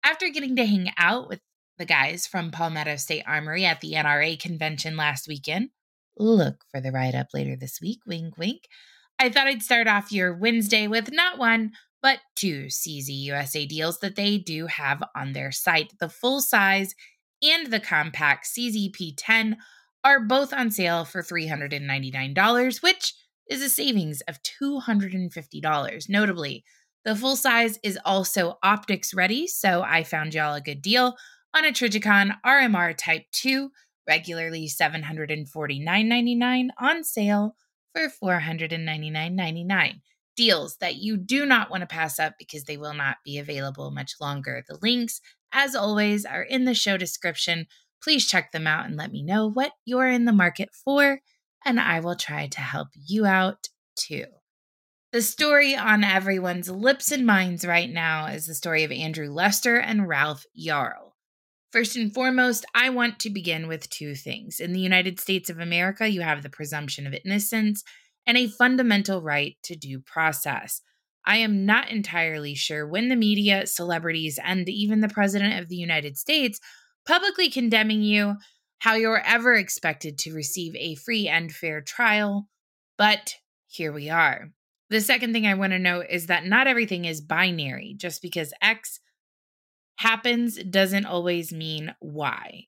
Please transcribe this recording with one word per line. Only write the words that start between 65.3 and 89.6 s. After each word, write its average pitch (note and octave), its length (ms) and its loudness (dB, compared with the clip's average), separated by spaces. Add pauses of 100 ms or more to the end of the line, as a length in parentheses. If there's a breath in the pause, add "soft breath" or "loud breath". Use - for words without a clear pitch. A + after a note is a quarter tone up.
of E3+ 80 -10
America, F3 500 -2
you F#3+ 140 0
have D3+ 220 -2
the C#3+ 80 -12
presumption D3 560 -8
of C#3 80 -8 (100)
innocence G#3 580 0 (440 loud breath)
and A#3+ 100 4
a B3 120 2
fundamental A3 720 2
right D3 400 -2
to F3 120 -12
due C3+ 240 -12
process. D3 800 -2 (460)
I G#3 120 4
am G#3 280 2
not A3 240 2
entirely D#3+ 640 -2
sure D3+ 340 -4
when G#3+ 220 -2
the B3+ 60 2
media, G#3 500 4
celebrities, E3 800 -2
and F3+ 240 0
even G#3 300 0
the G#3+ 100 2
President G3+ 500 0
of F3 100 -10
the F3+ 60 -8
United D#3 440 -4
States C#4 400 0 (480 loud breath)
publicly F4+ 420 2
condemning G#3+ 540 2
you, G#3 320 2 (420 soft breath)
how A3+ 160 2
you're A3 320 2
ever A#3 300 4
expected D#3 640 -2
to D#3+ 160 -6
receive D#3+ 400 -6
a E3 180 -6
free G#3 340 -2
and E3 240 0
fair D3+ 300 -6
trial, G#3 640 0 (480)
but G#3 420 2 (280)
here D#3 260 -6
we D3 200 -6
are. D#3 400 2 (400)
The G#3+ 100 2
second A#3+ 320 2
thing A3 120 2
I G3+ 80 4
want F#3+ 180 2
to F#3 60 0
note F3+ 320 0
is E3+ 160 -2
that E3+ 220 0
not A#3 180 6
everything A3 400 0
is D#3 160 -4
binary. D#3 720 -2
Just E3 280 -10
because E3+ 360 -6
X G#3+ 400 -2 (960)